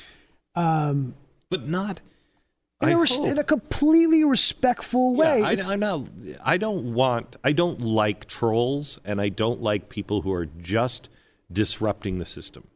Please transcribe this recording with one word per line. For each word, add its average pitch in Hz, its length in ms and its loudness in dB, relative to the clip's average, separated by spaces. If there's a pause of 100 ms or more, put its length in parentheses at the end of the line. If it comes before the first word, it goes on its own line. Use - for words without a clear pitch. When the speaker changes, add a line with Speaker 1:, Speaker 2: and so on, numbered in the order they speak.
(560)
Speaker 1:
Um, 147 600 0 (340)
Speaker 2:
But 143 180 -6
not, 190 340 -4 (800)
Speaker 1:
in 311 80 2
Speaker 2:
I - 40 4
Speaker 1:
a 339 40 4
res-, 339 200 2
Speaker 2:
hope. 294 100 0
Speaker 1:
in 269 100 0
a 294 60 2
completely 311 800 4
respectful 254 920 2
Speaker 2:
Yeah, 240 60 -2
Speaker 1:
way. 302 240 4
Speaker 2:
I, 160 100 0
Speaker 1:
It's 190 140 -2
Speaker 2:
I'm 196 120 -2
not, 190 280 -2 (360)
I 160 140 2
don't 190 360 -4
want, 120 500 0
I 143 80 2
don't 165 300 0
like 107 460 0
trolls, 120 800 -2
and 101 160 -2
I 104 80 0
don't 110 320 -2
like 104 280 -2
people 101 320 -4
who 95 120 -2
are 87 120 -2
just 87 640 -4 (420)
disrupting 101 680 -2
the 85 60 -6
system. - 500 -14